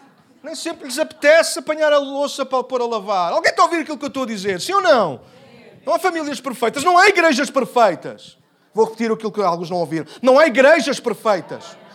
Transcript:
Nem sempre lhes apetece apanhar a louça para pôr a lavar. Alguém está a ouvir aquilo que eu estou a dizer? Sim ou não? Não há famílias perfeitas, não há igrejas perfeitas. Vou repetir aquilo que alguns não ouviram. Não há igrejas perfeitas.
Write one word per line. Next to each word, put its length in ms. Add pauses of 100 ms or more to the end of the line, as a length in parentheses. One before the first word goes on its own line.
(400)
Nem 140
sempre 320
lhes 120
apetece 600
apanhar 340
a 60
louça 480
para 160
pôr 180
a 60
lavar. 460
Alguém 180
está 120
a 20
ouvir 140
aquilo 200
que 60
eu 40
estou 140
a 40
dizer? 340
Sim 140
ou 80
não? 400 (640)
Não 80
há 60
famílias 420
perfeitas, 440
não 120
há 120
igrejas 420
perfeitas. 880 (340)
Vou 120
repetir 260
aquilo 220
que 80
alguns 280
não 100
ouviram. 280 (160)
Não 160
há 80
igrejas 540
perfeitas. 760 (180)